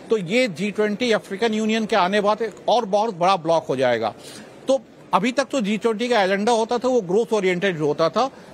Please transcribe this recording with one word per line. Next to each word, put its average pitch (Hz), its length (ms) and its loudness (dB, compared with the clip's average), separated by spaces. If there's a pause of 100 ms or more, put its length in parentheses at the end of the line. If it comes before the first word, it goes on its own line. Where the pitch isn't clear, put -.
तो 226 80 2
ये 214 300 0
जी 190 240 -4
twenty 214 400 -2
African 208 420 -2
Union 220 320 0
के 226 100 -2
आने 202 260 2
बाद 208 200 0
एक - 280 -6
और 226 160 2
बहुत 208 300 0
बड़ा 175 200 2
block 160 300 0
हो 143 100 -2
जाएगा। 120 400 0 (520)
तो 262 140 2 (320)
अभी 190 180 2
तक 262 140 -2
तो 277 160 -2
जी 208 160 -2
ट्वेंटी 233 320 -2
का 226 140 4
एजेंडा 196 280 0
होता 226 260 0
था, 247 100 -2
वो 254 140 2
growth 208 320 0
oriented 185 440 0
होता 151 320 0
था, 226 220 0 (220)